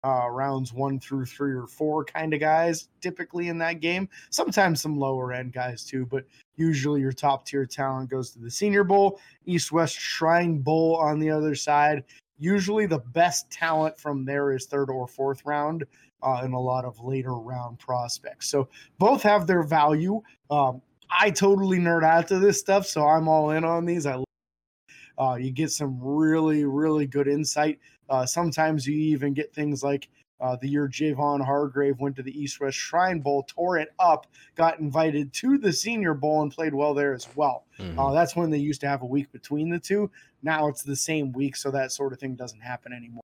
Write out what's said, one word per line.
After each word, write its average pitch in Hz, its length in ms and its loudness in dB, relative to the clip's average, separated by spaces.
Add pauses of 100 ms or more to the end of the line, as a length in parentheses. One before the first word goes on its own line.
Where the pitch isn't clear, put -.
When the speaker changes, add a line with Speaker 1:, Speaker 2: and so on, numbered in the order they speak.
Speaker 1:
uh, 127 260 0
rounds 131 420 -4
one 135 280 -4
through 135 260 -6
three 139 280 -4
or 123 120 -8
four 151 380 -4
kind 160 280 -4
of 151 60 -2
guys 160 500 2 (120)
typically 175 480 -6
in 165 100 -4
that 165 220 -4
game. 180 280 -2 (220)
Sometimes 190 500 2
some 156 160 -4
lower 131 360 -2
end 127 200 -8
guys 123 320 -6
too, 131 220 -4
but 135 180 -4 (320)
usually 147 440 2
your 135 120 0
top 135 320 0
tier 139 220 -2
talent 131 420 -6
goes 131 220 -6
to - 80 -20
the 117 120 -14
Senior 202 340 2
Bowl. 196 340 4 (260)
East-West 165 540 0
Shrine 165 600 2
Bowl 160 360 4
on 151 220 2
the 156 120 2
other 151 260 0
side, 147 480 2 (340)
usually 202 480 2
the 160 140 0
best 160 500 0
talent 156 480 0
from 139 260 -4
there 143 280 0
is 131 140 -4
third 139 220 -2
or 127 200 -6
fourth 135 360 -4
round, 147 400 -2 (380)
uh, 131 200 0
and 127 120 -4
a 127 40 -2
lot 127 260 -2
of 110 160 -12
later 127 340 -4
round 120 440 -10
prospects. - 680 -8
So 139 200 0 (300)
both 220 240 4
have 208 240 4
their 175 180 4
value. 156 580 2 (280)
Um, 135 300 2 (300)
I 190 200 4
totally 190 480 4
nerd 170 260 2
out 165 240 6
to 190 100 2
this 196 220 4
stuff, 196 260 2
so 151 200 0
I'm 160 220 4
all 156 220 4
in 160 140 0
on 170 220 0
these. 170 200 0
I, 131 160 -4 (960)
uh, 131 240 0
you 131 100 -4
get 143 220 -2
some 135 280 -4
really, 156 640 2
really 147 420 2
good 139 220 0
insight. 151 520 0 (280)
Uh, 131 180 2
sometimes 156 600 0
you 147 100 -2
even 147 380 0
get 147 180 -4
things 147 300 -4
like, 139 260 -2 (320)
uh, 127 200 -2
the 135 80 -6
year 147 200 0
Javon 143 560 -2
Hargrave 139 540 0
went 139 180 -2
to 135 60 -12
the 135 180 -12
East-West 135 360 -6
Shrine 175 440 0
Bowl, 139 280 0
tore 175 300 -2
it 156 100 -4 (100)
up, 165 280 4 (280)
got 165 260 2
invited 147 540 0
to 277 240 2
the 214 140 2
Senior 202 420 -2
Bowl, 151 280 0
and 147 100 -2
played 160 220 -4
well 143 200 0
there 143 200 0
as 123 120 -12 (100)
well. 139 280 0 (140)
Speaker 2:
Mm-hmm. 90 200 -8
Speaker 1:
Uh, 139 140 2
that's 165 240 2
when 170 140 0
they 151 80 0
used 143 240 -2
to 143 60 -2
have 135 140 -2
a 127 40 -10
week 139 260 -2
between 147 380 -4
the 170 100 -2
two. 202 300 -2 (320)
Now 156 260 0
it's - 160 -6
the 139 120 -4
same 147 360 -2
week, 131 240 -4
so 139 160 -4
that 131 180 -2
sort 135 220 -6
of 127 80 -16
thing 131 160 -8
doesn't 113 240 -14
happen 123 320 -12
anymore. 117 300 -18 (100)